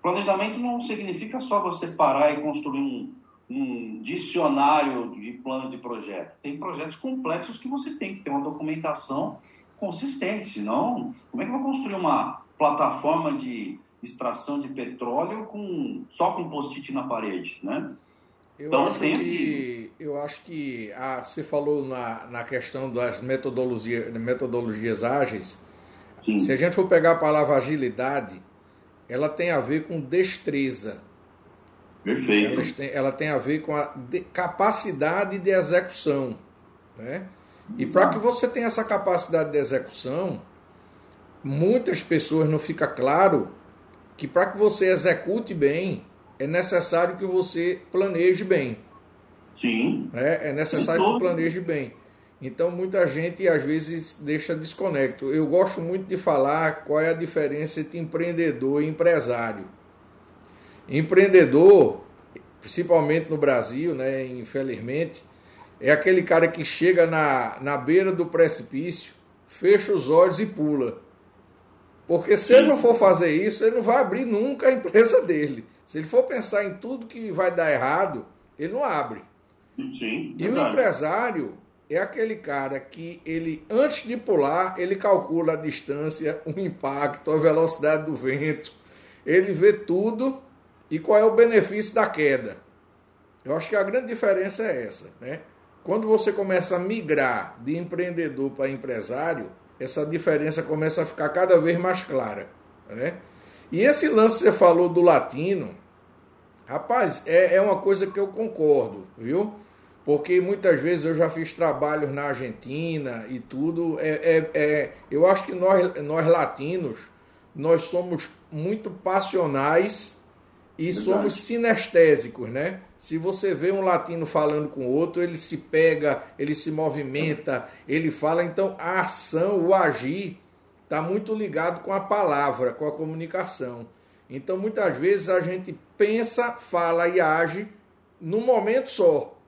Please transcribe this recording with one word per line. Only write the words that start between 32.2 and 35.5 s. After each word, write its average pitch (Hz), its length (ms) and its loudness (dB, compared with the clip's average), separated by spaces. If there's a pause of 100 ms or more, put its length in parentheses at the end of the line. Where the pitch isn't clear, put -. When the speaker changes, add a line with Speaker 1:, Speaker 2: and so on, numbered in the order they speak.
Speaker 2:
Elas 156 180 -4
têm, 139 200 -8
ela 135 200 -2
tem 151 180 -4
a 143 80 0
ver 139 240 -2
com 156 140 -6
a - 200 -4
de-, 135 260 -8
capacidade 190 1160 -2
de 185 100 0
execução, 156 880 0 (600)